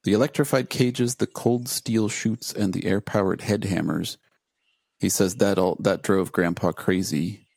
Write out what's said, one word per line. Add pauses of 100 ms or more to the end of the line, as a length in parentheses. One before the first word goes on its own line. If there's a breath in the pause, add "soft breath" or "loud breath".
The
electrified
cages,
the
cold
steel
chutes,
and
the
air-powered
head
hammers. (800)
He
says
that
all,
that
drove
Grandpa
crazy (100)